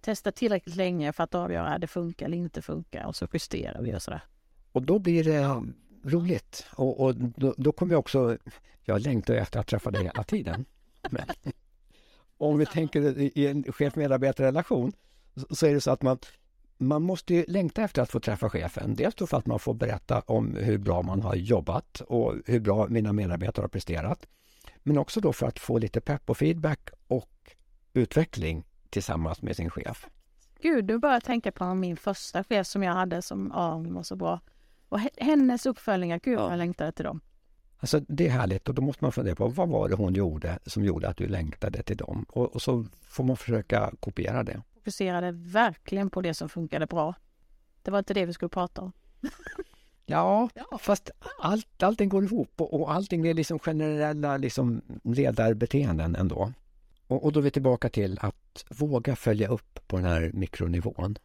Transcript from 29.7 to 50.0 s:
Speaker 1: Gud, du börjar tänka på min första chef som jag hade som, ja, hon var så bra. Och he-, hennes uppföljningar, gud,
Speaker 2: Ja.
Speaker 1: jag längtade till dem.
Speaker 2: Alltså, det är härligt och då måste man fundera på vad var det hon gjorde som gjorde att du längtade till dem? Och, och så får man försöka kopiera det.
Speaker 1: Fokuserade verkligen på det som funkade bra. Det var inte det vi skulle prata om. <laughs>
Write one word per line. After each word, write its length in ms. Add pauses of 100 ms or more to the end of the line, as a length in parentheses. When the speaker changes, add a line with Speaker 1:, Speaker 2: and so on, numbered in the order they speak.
Speaker 1:
Gud, 240
du 140
börjar 200
tänka 320
på 220
min 240
första 460
chef 240
som 160
jag 100
hade 280
som, 340
ja, 180
hon 200
var 100
så 120
bra. 240 (500)
Och 100
he-, 100 (140)
hennes 420
uppföljningar, 580
gud, 160
Speaker 2:
Ja. 100
Speaker 1:
jag 80
längtade 340
till 140
dem. 160 (580)
Speaker 2:
Alltså, 280
det 200
är 40
härligt 380
och 60
då 60
måste 220
man 80
fundera 240
på 120
vad 220
var 200
det 60
hon 180
gjorde 520
som 200
gjorde 240
att 80
du 100
längtade 560
till 140
dem? 320
Och, 260
och 60
så 240 (160)
får 220
man 140
försöka 640
kopiera 440
det. 180 (120)
Speaker 1:
Fokuserade 580
verkligen 800
på 120
det 120
som 160
funkade 380
bra. 260 (680)
Det 100
var 80
inte 140
det 120
vi 80
skulle 160
prata 320
om. 100 (300)
<laughs> 100 (720)